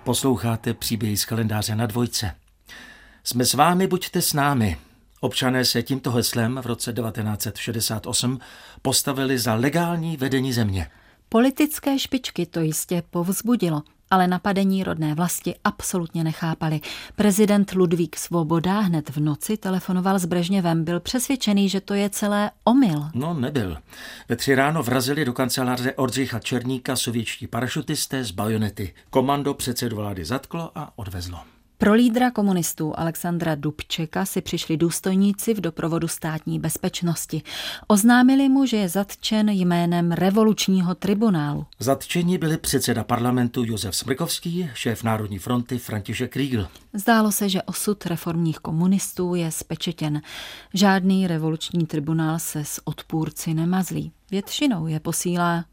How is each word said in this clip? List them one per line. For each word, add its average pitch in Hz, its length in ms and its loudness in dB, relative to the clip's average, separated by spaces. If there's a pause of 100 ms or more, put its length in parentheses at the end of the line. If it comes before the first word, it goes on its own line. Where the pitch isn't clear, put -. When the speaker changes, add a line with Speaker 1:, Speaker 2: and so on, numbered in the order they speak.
Speaker 1:
Posloucháte 117 680 0
příběhy 107 440 -2
z - 80 -2
kalendáře 107 500 -2
na 113 100 0
Dvojce. 113 500 -2 (880)
Jsme 123 220 0
s - 80 2
vámi, 175 340 4
buďte 180 340 -2
s - 120 -2
námi. 135 440 2 (440)
Občané 127 440 0
se 117 180 2
tímto 131 280 -2
heslem 120 500 0
v 117 40 -10
roce 120 260 -4
devatenáct 107 500 -4
set 107 160 -6
šedesát 113 500 -4
osm 120 320 -2 (420)
postavili 131 580 0
za 113 140 2
legální 165 640 0
vedení 131 360 0
země. 98 340 0 (420)
Speaker 2:
Politické 269 720 2
špičky - 460 -4
to 170 140 -6
jistě 165 500 -2
povzbudilo, 175 760 0 (280)
ale 185 160 4
napadení 190 560 0
rodné 160 320 -2
vlasti 175 480 -2
absolutně 175 600 -2
nechápali. 160 580 -2 (340)
Prezident 202 560 4
Ludvík 175 460 2
Svoboda 170 640 0
hned 170 300 0
v 147 80 -6
noci 151 400 0
telefonoval 185 640 0
s 180 60 -2
Brežněvem. 175 580 2
Byl 175 160 -2
přesvědčený, 208 720 2
že 190 120 0
to - 120 -6
je 202 160 0
celé 208 420 0 (120)
omyl. 185 500 4
Speaker 1:
No, 156 200 -4
nebyl. 120 440 -2 (520)
Ve 123 60 2
tři 135 200 2
ráno 143 280 2
vrazili 135 420 0
do 123 80 -2
kanceláře 127 600 0
Oldřicha 123 460 -2
Černíka 123 560 -4
sovětští 117 520 -4
parašutisté 131 760 -4
z 110 80 -6
bajonety. 104 640 -2 (160)
Komando 139 440 2
předsedu 120 420 -4
vlády 101 300 -6
zatklo 139 500 -6
a 156 200 -10
odvezlo. 90 440 -10 (420)
Speaker 2:
Pro 202 120 6
lídra 247 380 4
komunistů 180 680 -2
Alexandra 165 560 -2
Dubčeka 156 720 -4
si 190 160 -4
přišli 165 360 -4
důstojníci 190 760 2
v 208 80 -2
doprovodu 165 460 -2
státní 160 520 -4
bezpečnosti. 160 840 -4 (460)
Oznámili 247 640 6
mu, 269 160 6
že 226 120 0
je 196 120 2
zatčen 214 600 0
jménem 175 600 2
revolučního 190 840 4
tribunálu. 170 680 0 (140)
Speaker 1:
Zatčeni 175 580 0
byli 156 200 0
předseda 120 460 0
parlamentu 120 600 0
Josef 107 320 -4
Smrkovský, 170 760 -4
šéf 113 300 -4
Národní 107 360 -2
fronty 123 380 -2
František 117 580 -6
Riegl. 127 320 -2 (260)
Speaker 2:
Zdálo 214 380 2
se, 202 180 0
že 185 120 0
osud - 440 -4
reformních 170 540 -2
komunistů 180 760 0
je 165 160 -2
spečetěn. 156 720 -4 (520)
Žádný 190 540 4
revoluční 160 580 0
tribunál 160 540 -2
se 151 260 -6
s - 220 -8
odpůrci 156 680 -4
nemazlí. 165 580 -2 (200)
Většinou 196 560 -2
je 156 120 -2
posílá 170 720 0